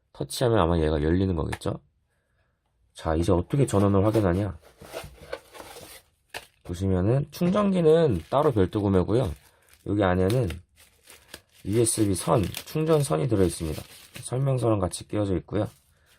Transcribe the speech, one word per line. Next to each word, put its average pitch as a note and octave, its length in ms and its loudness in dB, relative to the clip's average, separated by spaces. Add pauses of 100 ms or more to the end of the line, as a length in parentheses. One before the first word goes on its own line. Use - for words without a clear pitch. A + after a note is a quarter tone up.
(120)
터치하면 A#2+ 460 -2
아마 E2+ 200 2
얘가 D#2 240 0
열리는 F2+ 340 0
거겠죠. - 440 -6 (1120)
자, E2 200 -4
이제 E2+ 160 0
어떻게 F#2+ 340 0
전원을 G2+ 400 2
확인하냐. G2+ 540 0 (2000)
보시면은 F#2+ 680 0
충전기는 E3+ 960 2
따로 D3 220 2
별도 G#2 320 2
구매고요. G2 500 2 (540)
여기 G2+ 160 0
안에는 F#2 460 2 (1160)
유에스비 G#2+ 520 0
선, C#3+ 260 0
충전 D#3 600 -2
선이 D3+ 260 -2
들어있습니다. F2 520 0 (420)
설명서랑 B2 560 0
같이 F2+ 280 -6
끼워져 G2 300 -2
있고요. G2 320 -4 (500)